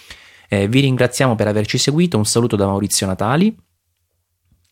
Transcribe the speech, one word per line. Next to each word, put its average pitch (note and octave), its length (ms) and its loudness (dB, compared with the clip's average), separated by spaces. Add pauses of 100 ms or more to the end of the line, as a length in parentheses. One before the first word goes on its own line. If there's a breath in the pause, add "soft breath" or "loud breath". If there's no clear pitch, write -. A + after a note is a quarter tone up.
(500 loud breath)
Eh, G2+ 180 0
vi B2+ 140 4
ringraziamo B2+ 540 0
per G#2+ 120 0
averci G#2+ 300 -2
seguito, D#3+ 400 0
un G#2+ 80 0
saluto A#2 320 0
da G2 80 2
Maurizio G2 420 -2
Natali. C3 480 -2 (1160)